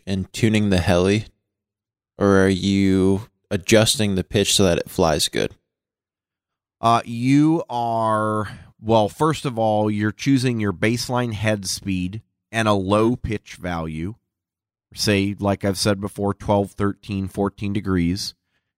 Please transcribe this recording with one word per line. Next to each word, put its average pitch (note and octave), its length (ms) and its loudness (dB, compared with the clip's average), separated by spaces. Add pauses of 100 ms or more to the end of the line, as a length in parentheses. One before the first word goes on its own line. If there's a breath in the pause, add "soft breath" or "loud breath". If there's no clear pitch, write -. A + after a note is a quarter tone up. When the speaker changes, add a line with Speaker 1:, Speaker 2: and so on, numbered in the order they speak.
Speaker 1:
and F#2+ 260 -4
tuning G#2+ 380 2
the F#2+ 100 4
heli, F#2 460 2 (920)
or G2 280 4
are F#2+ 40 4
you F#2+ 760 2 (260)
adjusting G#2+ 640 2
the F2+ 80 -2
pitch - 320 0
so G2+ 80 4
that F2 140 4
it - 120 -6
flies D#2+ 380 0
good? G#1 260 -4 (1300)
Speaker 2:
Uh, A#2 260 2
you C#3 640 2
are, A2 800 0 (320 loud breath)
well, A2 280 2
first D3+ 360 -2
of A#2 140 -6
all, G#2+ 320 0
you're G#2+ 200 -2
choosing B2+ 480 0
your G2+ 140 0
baseline A#2 600 -2
head G2+ 340 -2
speed F#2 540 -6 (300)
and A2 160 -2
a G#2+ 60 4
low G#2 420 2
pitch - 400 -8
value, E2 600 -8 (800)
say, G3 460 0
like G2 240 -2
I've G2+ 140 -2
said G2+ 240 -2
before, G2+ 320 -4
twelve, G2+ 380 -2
thirteen, G2 560 -6
fourteen G2+ 460 -6
degrees, F#2+ 600 -2 (440)